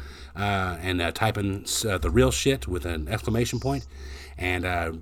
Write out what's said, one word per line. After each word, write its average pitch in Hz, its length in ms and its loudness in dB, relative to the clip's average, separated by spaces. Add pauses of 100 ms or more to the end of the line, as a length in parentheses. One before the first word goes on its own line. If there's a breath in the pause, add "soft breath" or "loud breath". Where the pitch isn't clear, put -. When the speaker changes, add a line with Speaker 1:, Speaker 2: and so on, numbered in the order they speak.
(360 loud breath)
Speaker 1:
Yeah, 95 60 -6
yeah. 98 300 0
Speaker 2:
uh, 85 100 -6
and, 90 180 0
uh, 85 120 2
type 110 260 2
in, 98 280 -2 (220)
uh, 92 120 2
The - 100 2
Real 127 220 6
Shit - 360 2
with 90 160 -2
an 80 240 -4
exclamation 113 520 0
point, 131 260 -2 (500 loud breath)
and, 90 300 0
uh, 85 360 0